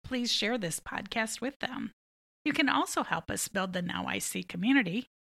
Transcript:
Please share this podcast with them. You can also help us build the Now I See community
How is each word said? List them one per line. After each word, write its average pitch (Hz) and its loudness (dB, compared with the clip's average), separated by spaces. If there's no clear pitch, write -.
Please 240 0
share 226 2
this 170 -2
podcast - -4
with 269 -4
them. - -4
You 294 2
can 294 4
also 330 2
help - -2
us - -2
build 190 -2
the 180 -2
Now 180 -2
I 196 0
See 185 -4
community 214 2